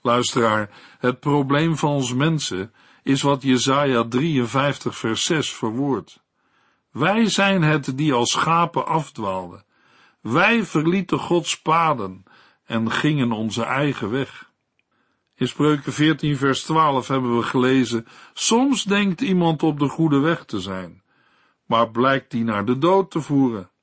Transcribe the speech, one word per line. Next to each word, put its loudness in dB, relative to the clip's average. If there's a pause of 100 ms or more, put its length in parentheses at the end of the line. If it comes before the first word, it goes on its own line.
Luisteraar, 0 (280)
het -2
probleem 0
van 0
ons -2
mensen -2 (300)
is 0
wat 2
Jesaja 2
drieënvijftig 0
vers -2
zes -2
verwoordt. -6 (680)
Wij 0
zijn 2
het 0
die 0
als 2
schapen 0
afdwaalden. -6 (560)
Wij 2
verlieten 0
Gods -2
paden -2 (400)
en -2
gingen 0
onze -4
eigen -2
weg. -6 (840)
In -4
Spreuken -2
veertien 0
vers 0
twaalf 0
hebben 0
we 2
gelezen: 0 (280)
"Soms 0
denkt 0
iemand 2
op 0
de 0
goede 2
weg 0
te -6
zijn, -10 (640)
maar 2
blijkt 0
die -2
naar 0
de 0
dood 2
te -4
voeren." 0 (120)